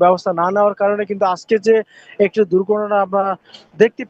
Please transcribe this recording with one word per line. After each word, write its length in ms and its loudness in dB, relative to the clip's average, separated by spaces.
ব্যবস্থা 280 2
না 220 -2
নেওয়ার 280 0
কারণে 280 0
কিন্তু 140 -4
আজকে 340 0
যে 180 2
একটি 160 -2
দুর্ঘটনা 440 -2
আমরা 180 -2
দেখতে 300 0